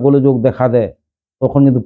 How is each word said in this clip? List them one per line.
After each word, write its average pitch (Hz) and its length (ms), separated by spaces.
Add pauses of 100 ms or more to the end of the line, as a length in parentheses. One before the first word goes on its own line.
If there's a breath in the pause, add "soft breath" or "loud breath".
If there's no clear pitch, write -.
গোলযোগ 139 300 (120)
দেখা 127 220
দেয়, 117 220 (520)
তখন 131 220
কিন্তু 123 220